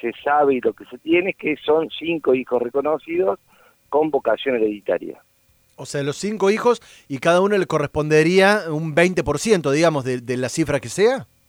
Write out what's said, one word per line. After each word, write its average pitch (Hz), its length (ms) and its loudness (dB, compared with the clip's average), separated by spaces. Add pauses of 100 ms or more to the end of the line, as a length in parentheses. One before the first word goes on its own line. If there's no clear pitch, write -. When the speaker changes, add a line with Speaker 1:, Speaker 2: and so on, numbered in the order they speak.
Speaker 1:
se 117 120 -6 (120)
sabe 143 300 2
y 127 80 -2
lo 113 100 0
que - 140 -18
se 127 100 -18
tiene 175 360 0
es - 40 -12
que 151 260 -4
son 151 280 0
cinco 156 440 -2
hijos 123 280 -2
reconocidos 160 760 -2 (520)
con 156 200 2
vocación 127 460 -2
hereditaria. 104 680 -4 (580)
Speaker 2:
O 135 60 -12
sea, 143 160 -6
los 143 140 -6
cinco 196 340 0
hijos 226 320 0 (240)
y 135 120 -8
cada 170 220 4
uno 208 160 2
le 180 100 0
correspondería 160 1000 2
un 156 280 -4
veinte 175 260 2
por 147 160 -2
ciento, 180 320 2
digamos, 151 340 2
de, 127 160 -4
de 123 160 -4
la 127 120 -4
cifra 143 320 -2
que 120 80 -12
sea. 220 400 0 (200)